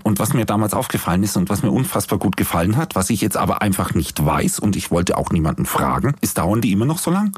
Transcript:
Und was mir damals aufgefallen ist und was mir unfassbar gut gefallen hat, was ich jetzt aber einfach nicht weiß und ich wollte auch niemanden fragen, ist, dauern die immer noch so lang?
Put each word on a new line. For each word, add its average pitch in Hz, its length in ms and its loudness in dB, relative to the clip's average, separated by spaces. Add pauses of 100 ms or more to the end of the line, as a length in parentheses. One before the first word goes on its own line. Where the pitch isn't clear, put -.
Und 107 160 2
was - 160 0
mir 117 100 2
damals 107 300 0
aufgefallen 98 480 0
ist 104 140 -2
und 180 140 0
was 101 120 0
mir - 80 2
unfassbar 120 480 0
gut 98 180 0
gefallen 90 400 0
hat, - 200 -2
was 95 140 0
ich 113 100 0
jetzt 110 160 0
aber - 260 0
einfach - 320 0
nicht 156 320 0
weiß - 320 0
und - 160 0
ich - 160 -4
wollte - 260 2
auch - 140 -2
niemanden 147 360 0
fragen, - 540 0
ist, - 180 -4
dauern 98 260 2
die 101 80 2
immer 104 140 2
noch 160 120 0
so - 120 -2
lang? 196 280 0